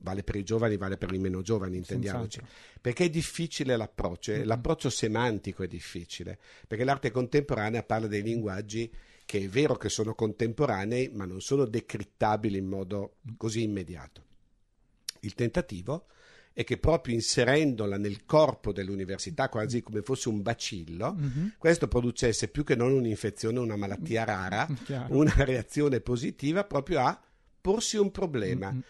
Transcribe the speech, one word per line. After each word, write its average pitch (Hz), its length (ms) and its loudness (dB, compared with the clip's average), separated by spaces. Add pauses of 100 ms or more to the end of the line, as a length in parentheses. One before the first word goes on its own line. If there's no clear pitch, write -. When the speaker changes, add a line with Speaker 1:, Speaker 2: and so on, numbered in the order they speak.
Speaker 1:
Vale 95 240 -6
per - 120 -4
i 101 80 -2
giovani, 110 320 2
vale 95 200 -4
per 92 160 -4
i 95 60 -2
meno 95 220 0
giovani, 95 360 -2
intendiamoci. 101 640 -4
Speaker 2:
Senz'altro. - 420 -20
Speaker 1:
Perché 123 240 2
è 170 60 4
difficile 151 640 -2
l'approccio, 104 560 -4
eh, 107 60 0
Speaker 2:
Mm-hmm. 117 80 -2
Speaker 1:
l'approccio 123 440 0
semantico 110 720 0
è 90 60 -4
difficile, 87 680 -10 (300)
perché 113 180 -2
l'arte 135 280 2
contemporanea 120 720 2
parla 110 240 0
dei 101 140 0
linguaggi 107 720 -4 (320)
che - 140 -2
è 98 100 -2
vero 127 280 4
che 107 120 -2
sono 110 280 -2
contemporanei, 117 960 0
ma 101 140 -6
non 92 140 -8
sono 139 240 2
decrittabili 107 920 0
in 95 80 -2
modo 98 500 -6 (200)
così 110 260 -2
immediato. 90 600 -6 (960)
Il 104 140 -8
tentativo 123 720 -4 (460)
è - 120 -4
che 117 140 -2
proprio 156 360 2
inserendola 117 840 2
nel 101 260 -4
corpo 147 480 4
dell'università, 95 760 -4
quasi 117 340 -2
come 107 200 -6
fosse - 260 -4
un 104 140 0
bacillo, 98 760 -4
Speaker 2:
Mm-hmm. 143 300 -2 (100)
Speaker 1:
questo 165 300 4
producesse 120 600 2
più 147 140 -4
che 143 140 4
non 123 160 4
un'infezione, 113 640 0
una 113 180 -2
malattia 101 460 -2
rara, 101 440 0
Speaker 2:
<laughs> 147 180 -4
Chiaro. 131 320 -2
Speaker 1:
una 151 220 8
reazione 131 640 2
positiva 139 640 -2
proprio 143 360 -2
a 139 200 2 (400)
porsi 220 360 0
un 202 140 4
problema. 123 600 -2
Speaker 2:
Mm-hmm. 127 200 -4